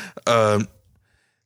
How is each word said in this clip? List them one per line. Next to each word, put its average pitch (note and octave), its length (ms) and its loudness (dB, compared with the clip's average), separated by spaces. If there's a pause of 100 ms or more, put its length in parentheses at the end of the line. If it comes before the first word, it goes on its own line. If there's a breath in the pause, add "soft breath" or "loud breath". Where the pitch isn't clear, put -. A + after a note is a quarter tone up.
(260 loud breath)
Um, A2 420 2 (760)